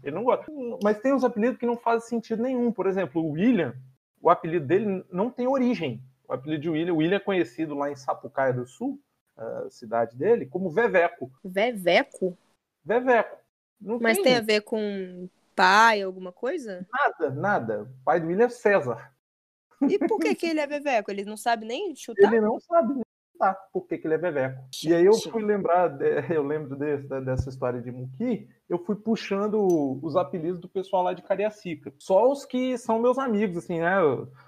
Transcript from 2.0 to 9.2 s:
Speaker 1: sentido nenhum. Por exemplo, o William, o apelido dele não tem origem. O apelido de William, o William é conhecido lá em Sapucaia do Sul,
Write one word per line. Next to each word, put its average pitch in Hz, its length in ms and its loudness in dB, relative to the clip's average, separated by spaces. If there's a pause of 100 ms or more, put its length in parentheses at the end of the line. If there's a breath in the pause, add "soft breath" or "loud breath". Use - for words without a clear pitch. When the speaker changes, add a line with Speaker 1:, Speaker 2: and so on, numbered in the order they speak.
Speaker 1:
sentido 226 360 -4
nenhum. 240 280 0
Por 190 140 -2
exemplo, 180 380 -2
o 160 80 -2
William, 170 420 2 (480)
o 156 80 4
apelido 170 360 2
dele 190 460 0
não 196 200 -2
tem 247 160 -4
origem. 240 560 0 (240)
O - 60 -8
apelido 143 280 -4
de 160 80 -4
William, 165 240 0
o 160 40 2
William 170 200 4
é - 20 0
conhecido 165 540 -2
lá 143 160 -2
em 143 60 -8
Sapucaia 135 580 -2
do 123 140 -4
Sul, 277 320 -6 (360)